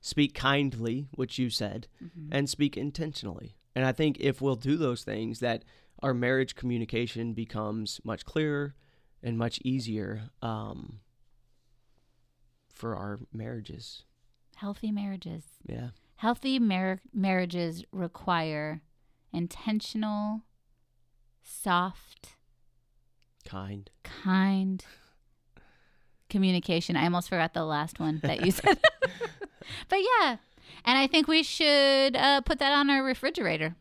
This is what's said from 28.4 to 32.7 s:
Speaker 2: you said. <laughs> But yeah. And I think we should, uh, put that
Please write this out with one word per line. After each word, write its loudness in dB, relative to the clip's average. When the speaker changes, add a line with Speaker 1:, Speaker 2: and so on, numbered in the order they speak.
Speaker 2:
you 6
said. 4
<laughs> 10
But 2
yeah. 4
And 6
I 6
think 4
we 6
should, 4
uh, 4
put 0
that 4